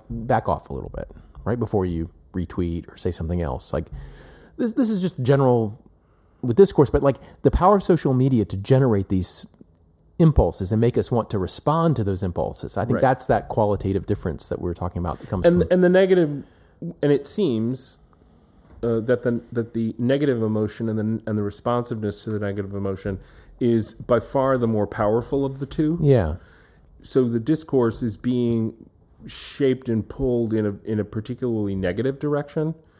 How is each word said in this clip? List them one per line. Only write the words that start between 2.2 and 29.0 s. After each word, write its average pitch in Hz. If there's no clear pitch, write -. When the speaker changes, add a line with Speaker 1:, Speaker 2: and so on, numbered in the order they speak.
Speaker 1:
retweet 85
or -
say -
something 85
else. 67
Like, 76
this, 233
this 240
is 202
just 180
general 123
with 120
discourse, 185
but, 143
like, 139
the 135
power 190
of 190
social 151
media 127
to -
generate 110
these 92
impulses 104
and 110
make 117
us 104
want 113
to 110
respond 147
to 117
those 95
impulses. -
I 98
think 120
Speaker 2:
Right. 92
Speaker 1:
that's 131
that 113
qualitative 98
difference 92
that -
we -
were 87
talking 87
about 87
that -
comes 92
Speaker 2:
And, 175
Speaker 1:
from 147
Speaker 2:
and 180
the 180
negative, 180
and 147
it 139
seems, 127
uh, 117
that 123
the, 120
that 117
the 113
negative 131
emotion 107
and 110
the, 110
and 107
the 104
responsiveness 113
to 113
the 107
negative 101
emotion 98
is 117
by -
far 135
the 120
more 104
powerful 117
of 135
the 139
two. 156
Speaker 1:
Yeah. 113
Speaker 2:
So 127
the 117
discourse 127
is 113
being 120